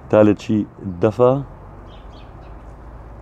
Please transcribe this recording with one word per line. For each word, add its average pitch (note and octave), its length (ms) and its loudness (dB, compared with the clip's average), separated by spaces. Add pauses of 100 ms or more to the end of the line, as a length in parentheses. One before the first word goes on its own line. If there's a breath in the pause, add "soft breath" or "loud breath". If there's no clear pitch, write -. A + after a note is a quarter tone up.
ثالث G#2+ 320 4
شي G#2 240 -2 (180)
الدفا، B2 600 0 (1800)